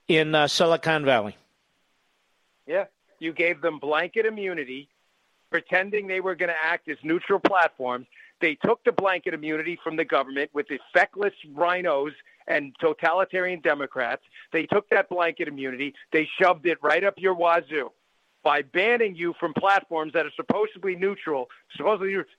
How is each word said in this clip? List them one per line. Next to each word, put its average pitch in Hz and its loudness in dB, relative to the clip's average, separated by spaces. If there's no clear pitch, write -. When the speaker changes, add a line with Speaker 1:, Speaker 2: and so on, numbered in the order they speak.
Speaker 1:
in, 156 4
uh, 151 6
Silicon 160 2
Valley. 113 2
Speaker 2:
Yeah, 180 -2
you 160 -6
gave 165 0
them 156 -2
blanket 165 -2
immunity, 165 -6
pretending 196 -2
they 185 -2
were 185 -2
gonna 170 -2
act 165 -2
as 147 -8
neutral 175 0
platforms. 131 0
They 156 0
took 208 0
the 233 4
blanket 180 0
immunity 156 -6
from 160 -6
the 160 -2
government 139 -2
with 143 -4
the 135 -8
feckless 196 2
rhinos 156 -2
and 143 -4
totalitarian 180 0
Democrats. 139 -2
They 165 -2
took 208 0
that 202 2
blanket 170 -2
immunity. 135 -6
They 156 2
shoved 175 4
it 160 0
right 156 2
up 196 0
your 185 2
wazoo 170 0
by 147 2
banning 202 0
you 170 -4
from 165 -4
platforms 185 0
that 156 0
are 147 -10
supposedly 190 -2
neutral, 170 -4
supposedly 190 -2
neutral, 196 -4